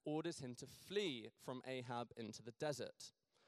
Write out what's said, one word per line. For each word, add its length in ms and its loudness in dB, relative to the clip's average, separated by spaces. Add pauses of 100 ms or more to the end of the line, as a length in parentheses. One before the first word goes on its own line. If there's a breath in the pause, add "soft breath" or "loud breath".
orders 360 2
him 160 -2
to 100 -6
flee 640 2 (120)
from 240 -2
Ahab 500 0
into 260 -4
the 100 -6
desert. 600 -2 (340 soft breath)